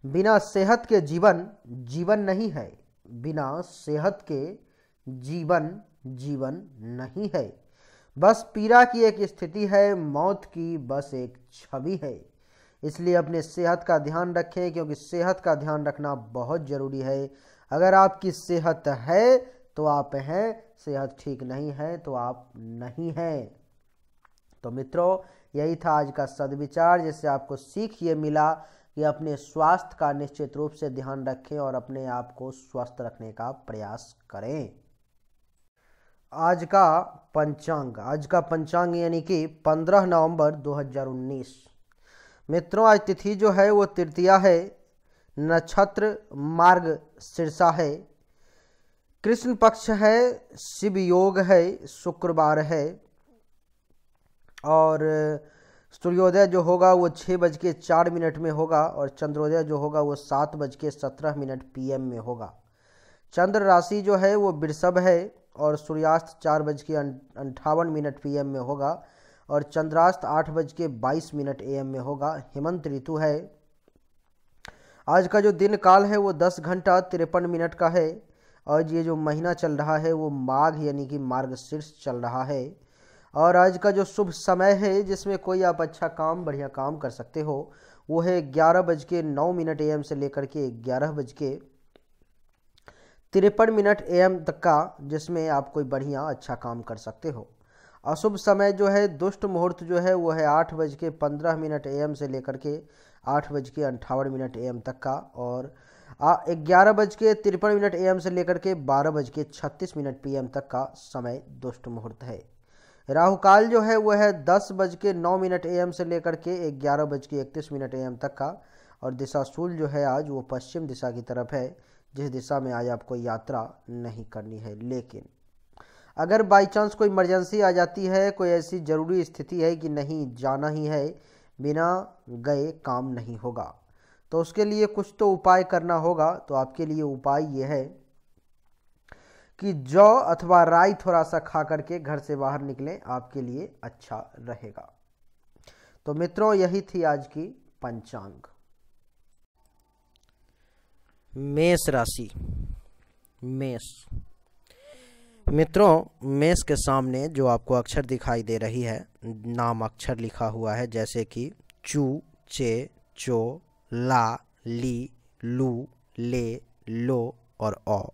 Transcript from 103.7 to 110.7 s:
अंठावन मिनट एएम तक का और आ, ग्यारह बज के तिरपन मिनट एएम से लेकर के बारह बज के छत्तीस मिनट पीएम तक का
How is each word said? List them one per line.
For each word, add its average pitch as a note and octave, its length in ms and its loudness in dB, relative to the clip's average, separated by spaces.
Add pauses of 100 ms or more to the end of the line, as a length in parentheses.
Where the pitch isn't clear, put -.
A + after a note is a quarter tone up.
अंठावन C3+ 480 -4
मिनट C3 260 -8
एएम A#2+ 220 -6
तक B2+ 200 -12
का C#3 180 -6 (180)
और B2 380 -8 (480)
आ, D#3+ 140 6 (120)
ग्यारह F3+ 460 6
बज G#3 220 2
के A3 200 4
तिरपन G#3 400 0
मिनट G3+ 200 0
एएम F#3 240 2
से F3 100 -4
लेकर F3+ 280 0
के F#3+ 160 -2 (120)
बारह C#3+ 260 2
बज C#3+ 180 -4
के D3+ 160 -6
छत्तीस D#3 520 -10
मिनट C#3 260 -8
पीएम C3+ 240 -6
तक C3+ 200 -8
का C3 280 -6